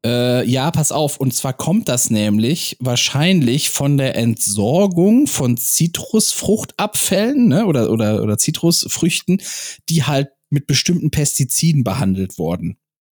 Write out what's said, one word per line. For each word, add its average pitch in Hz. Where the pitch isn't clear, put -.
Äh, 123
ja, 131
pass 156
auf. 147
Und 135
zwar 131
kommt 202
das 120
nämlich 107
wahrscheinlich 139
von 143
der 135
Entsorgung 165
von 123
Zitrusfruchtabfällen, -
ne, 180
oder, 139
oder, 107
oder 107
Zitrusfrüchten, -
die 165
halt 139
mit 143
bestimmten 160
Pestiziden 147
behandelt 95
wurden. 85